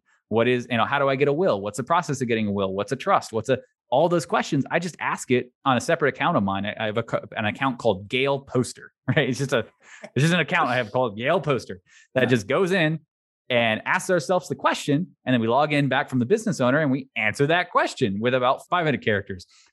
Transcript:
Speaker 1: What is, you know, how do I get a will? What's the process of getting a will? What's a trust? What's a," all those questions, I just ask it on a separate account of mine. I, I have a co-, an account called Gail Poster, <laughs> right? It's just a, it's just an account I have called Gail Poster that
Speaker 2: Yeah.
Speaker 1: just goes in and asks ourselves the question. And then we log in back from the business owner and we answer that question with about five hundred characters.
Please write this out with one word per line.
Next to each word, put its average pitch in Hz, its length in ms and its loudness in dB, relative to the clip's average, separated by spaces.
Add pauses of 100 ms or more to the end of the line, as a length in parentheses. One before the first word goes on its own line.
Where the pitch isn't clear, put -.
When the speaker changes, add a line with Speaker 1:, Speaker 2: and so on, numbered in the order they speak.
(280)
Speaker 1:
What 117 180 2
is, 123 240 0
you 123 60 0
know, 110 80 4
how 139 140 0
do 139 100 2
I 135 80 0
get 143 120 2
a 139 40 4
will? 143 300 0
What's 104 160 -8
the 131 60 -2
process 170 360 0
of 120 80 -2
getting 110 200 0
a 101 40 -2
will? 95 220 0
What's 101 180 -4
a - 40 -2
trust? - 360 0
What's 110 160 -4
a," 131 100 2 (300)
all 156 220 2
those 170 160 0
questions, 135 440 0
I 156 80 2
just 170 220 -8
ask - 300 -4
it 123 200 2 (140)
on 131 140 4
a - 20 -2
separate 156 340 0
account 156 220 0
of 110 60 2
mine. 98 240 -2
I, 104 120 -6
I 110 80 -4
have 107 120 -4
a 117 40 0
co-, - 220 -4 (120)
an 110 100 -2
account 127 320 -2
called 101 300 0
Gail 139 320 -2
Poster, - 600 -4
<laughs> - 80 -10
right? 135 220 2
It's 123 80 -4
just 139 160 -2
a, 117 60 4 (540)
it's 131 80 0
just 165 120 4
an 175 60 2
account 160 280 0
I 123 80 0
have 117 160 -2
called 123 240 0
Gail 143 240 0
Poster 120 400 -2 (340)
that 127 100 0
Speaker 2:
Yeah. 120 40 2
Speaker 1:
just 117 180 2
goes 170 260 0
in 160 260 0 (520)
and 117 340 2
asks 180 260 -2
ourselves 180 380 0
the 139 60 -6
question. 156 540 -2 (180)
And 127 80 2
then 120 60 4
we 113 80 0
log 147 240 2
in 143 160 2
back 135 200 0
from 131 100 -2
the 120 60 2
business 202 360 0
owner 131 200 4
and 147 100 0
we 139 260 -4
answer 107 320 0
that 175 220 0
question 135 500 0
with 123 140 0
about 127 340 2
five 175 180 0
hundred 127 180 0
characters. 98 420 -2 (260)